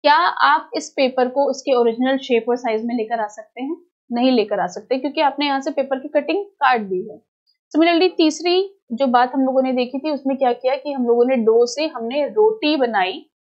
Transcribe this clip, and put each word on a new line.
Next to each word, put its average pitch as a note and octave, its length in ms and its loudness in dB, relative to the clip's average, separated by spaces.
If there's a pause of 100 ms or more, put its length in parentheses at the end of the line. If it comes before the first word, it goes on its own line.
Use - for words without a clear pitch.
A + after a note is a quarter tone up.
क्या D4 120 6
आप D#4 600 0
इस - 140 -8
paper B3+ 380 0
को C4+ 220 0
उसके C4 240 -2
original A#3+ 420 2
shape A#3+ 320 0
और A#3+ 80 0
साइज A3+ 280 -4
में A#3 120 -4
लेकर A3+ 240 -4
आ G#3+ 60 -2
सकते A3 360 -16
हैं? D4+ 140 -8 (360)
नहीं B3+ 200 2
लेकर G#3 280 0
आ F3 60 0
सकते, B3+ 320 -4
क्योंकि D4 220 -4
आपने D4 260 0
यहाँ C#4 140 -2
से D4 100 -4
paper C4+ 280 -4
की C#4 100 -12
cutting D#4+ 360 -2
काट C4 360 0
दी F#3+ 320 -6
है। - 100 -20 (540)
Similarly, E4+ 400 4
तीसरी F4 580 0 (180)
जो C4+ 140 0
बात B3 280 2
हम C4+ 60 0
लोगों C4 220 2
ने C4 100 0
देखी B3+ 260 -2
थी, D4+ 120 -4
उसमें C4+ 260 -2
क्या B3+ 160 0
किया B3+ 240 -2
कि C#4+ 160 -8
हम B3+ 140 -2
लोगों A#3+ 180 4
ने C4 120 2
डो A3+ 300 4
से D4 200 -4
हमने C4 400 -4
रोटी D4+ 500 2
बनाई। A3 540 -2 (120)